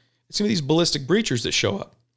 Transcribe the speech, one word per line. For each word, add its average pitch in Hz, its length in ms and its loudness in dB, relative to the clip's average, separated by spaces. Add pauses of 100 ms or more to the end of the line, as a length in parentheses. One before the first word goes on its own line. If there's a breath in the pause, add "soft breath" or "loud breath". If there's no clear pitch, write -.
(300)
It's - 80 -6
gonna 208 120 0
be - 20 2
these 180 100 0
ballistic 156 460 0
breachers 165 360 0
that - 100 -4
show 101 240 0
up. - 180 -12 (220)